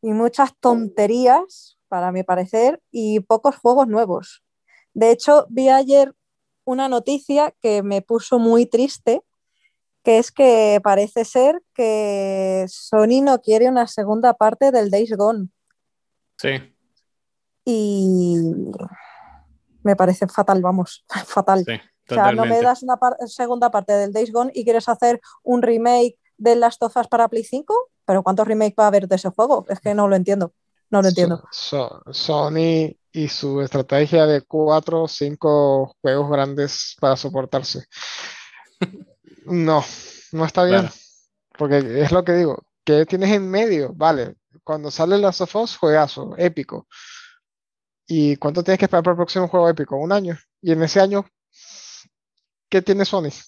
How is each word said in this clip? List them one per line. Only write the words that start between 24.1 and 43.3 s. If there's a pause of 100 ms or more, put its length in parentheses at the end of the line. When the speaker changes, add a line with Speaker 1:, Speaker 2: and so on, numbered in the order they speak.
Speaker 1:
Days
Gone
y
quieres
hacer (200)
un
remake (200)
de
Last
of
Us
para
Play
cinco, (120)
pero
¿cuántos
remakes
va
a
haber
de
ese
juego?
Es
que
no
lo
entiendo, (360)
no
lo
Speaker 3:
So-,
Speaker 1:
entiendo.
Speaker 3:
so-,
Sony (160)
y
su
estrategia
de
cuatro
o
cinco
juegos
grandes
para
soportarse. (960)
Speaker 2:
<laughs> (320)
Speaker 3:
No, (480)
no
está
bien.
Speaker 2:
Claro. (600)
Speaker 3:
Porque
es
lo
que
digo, (220)
¿qué
tienes
en